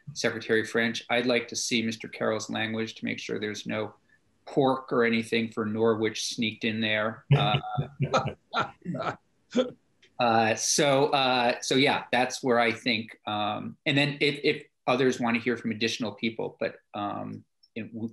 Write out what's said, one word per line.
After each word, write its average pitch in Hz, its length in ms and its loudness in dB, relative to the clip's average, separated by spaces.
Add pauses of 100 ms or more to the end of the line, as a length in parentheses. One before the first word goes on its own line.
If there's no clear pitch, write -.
(140)
Secretary 110 500 0
French. 117 440 -2
I'd 120 180 2
like 120 220 2
to 110 80 -8
see 113 260 -2
Mister 113 260 -6
Carroll's 110 420 -4
language 110 460 -4
to - 80 -14
make 113 160 -4
sure - 180 -6
there's 104 260 -6
no 110 300 -6 (500)
pork 131 480 0
or 120 120 4
anything 113 480 0
for 113 120 -2
Norwich 110 680 0
sneaked 110 300 -4
in 110 160 0
there. 107 440 0 (120)
Uh, 104 240 2 (520)
<laughs> - 1000 -4 (1080)
uh, 113 380 4
so, 139 540 4
uh, 127 500 4
so - 160 0
yeah, 131 340 4
that's 123 320 0
where 120 160 4
I 113 140 4
think, 113 440 -2 (120)
um, 107 480 -4 (100)
and 143 100 2
then 143 240 0
if, 147 220 0
if 151 200 0 (260)
others 127 320 2
want 117 160 0
to 117 60 0
hear 123 140 0
from 113 140 -6
additional 110 420 -2
people, - 460 -6
but, - 160 -4 (200)
um, 104 500 -8 (320)
you 110 80 -8
know, - 80 -16
we, 113 200 -8